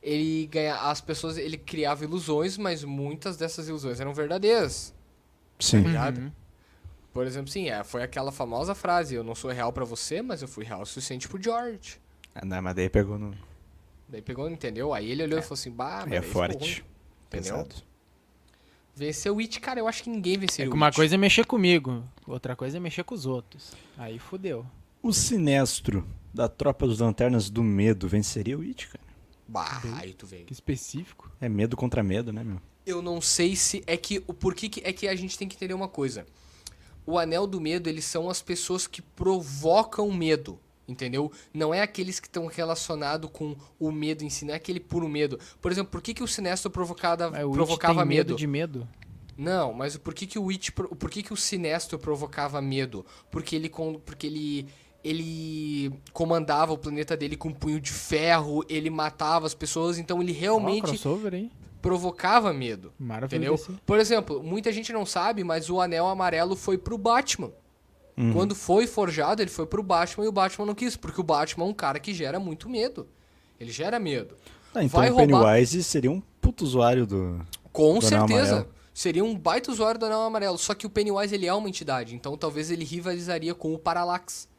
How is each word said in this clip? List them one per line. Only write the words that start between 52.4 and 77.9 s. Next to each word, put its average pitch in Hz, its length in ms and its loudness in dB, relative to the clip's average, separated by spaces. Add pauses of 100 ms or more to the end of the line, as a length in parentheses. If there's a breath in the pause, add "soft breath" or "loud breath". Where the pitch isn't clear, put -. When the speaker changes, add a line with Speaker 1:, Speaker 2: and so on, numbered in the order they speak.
Speaker 1:
medo? 135 440 -2 (260 loud breath)
Porque 160 240 -6
ele 160 140 -4
con-, 160 360 -6
porque 151 220 -10
ele, 147 400 -6 (360 loud breath)
ele 156 880 -4 (200)
comandava 160 600 2
o 151 40 -4
planeta 147 380 -4
dele 147 220 -4
com 160 120 -6
um 151 40 -8
punho 151 260 -2
de 139 120 -8
ferro, 156 800 2
ele 156 200 -2
matava 156 560 0
as 156 80 -2
pessoas, 165 440 -2
então 175 240 -2
ele 175 120 0
Speaker 3:
Ó, 147 60 -6
Speaker 1:
realmente 202 480 2
Speaker 3:
crossover, 180 460 -2
hein? 208 180 -6 (300)
Speaker 1:
provocava 185 680 4
medo, 113 460 -4
Speaker 3:
Maravilha 127 400 -4
Speaker 1:
entendeu? 151 180 2
Speaker 3:
esse. 156 160 -6 (140)
Speaker 1:
Por 202 140 6
exemplo, 202 440 2
muita 208 300 -2
gente 226 180 -6
não 214 140 -2
sabe, 202 380 0
mas 165 260 -2
o 180 100 2
anel 175 280 2
amarelo 185 480 2
foi 190 220 0
pro 220 200 -4
Batman. 226 540 2 (640)
Speaker 2:
Uhum. 117 160 4
Speaker 1:
Quando 196 220 4
foi 208 320 4
forjado, 185 560 2
ele 180 80 -2
foi 160 160 -4
pro 208 160 -2
Batman 180 420 2
e - 20 2
o 220 40 0
Batman 190 340 2
não 208 100 -2
quis, 247 220 -4
porque - 240 -6
o - 20 0
Batman 156 420 2
é - 40 0
um 214 40 -4
cara 147 260 -2
que 202 160 -6
gera 160 240 -4
muito 180 280 -8
medo. 240 400 -4 (520 soft breath)
Ele 117 120 -12
gera 180 280 -2
medo. 139 360 -4 (380 loud breath)
Speaker 2:
Ah, 233 100 2
então 139 160 6
Speaker 1:
Vai 127 120 8
Speaker 2:
o - 20 4
Speaker 1:
roubar 143 300 10
Speaker 2:
Pennywise 120 400 8
seria 131 280 2
um 180 80 -2 (220)
puto - 240 4
usuário 123 400 6
do, 92 340 -2 (320)
Speaker 1:
Com 156 280 8